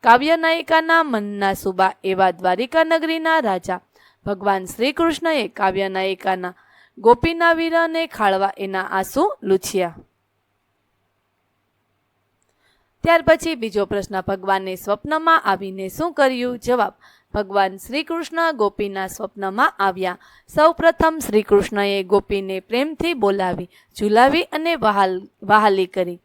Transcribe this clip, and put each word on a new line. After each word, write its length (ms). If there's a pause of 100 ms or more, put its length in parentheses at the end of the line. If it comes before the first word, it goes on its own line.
કાવ્ય 320
નાયિકાના 640
મનના 520
સુબા 380 (120)
એવા 260
દ્વારિકા 540
નગરીના 560
રાજા 400 (460)
ભગવાન 380
શ્રી 280
કૃષ્ણએ 560
કાવ્ય 400
નાયિકાના 680 (440)
ગોપીના 540
વીરને 540
ખાળવા 520
એના 240
આંસુ 500 (100)
લૂછ્યા. 540 (3000)
ત્યાર 180
પછી 320
બીજો 320
પ્રશ્ન, 340
ભગવાને 560
સ્વપ્નમાં 680
આવીને 460
શું 240
કર્યું? 460
જવાબ, 340 (420)
ભગવાન 420
શ્રી 260
કૃષ્ણ 500
ગોપીના 540
સ્વપ્નમાં 640
આવ્યા. 480 (360)
સૌપ્રથમ 720
શ્રી 160
કૃષ્ણએ 600
ગોપીને 580
પ્રેમથી 540
બોલાવી, 540 (300)
ઝુલાવી 440
અને 340
વહાલ-, 520 (140)
વહાલી 440
કરી. 380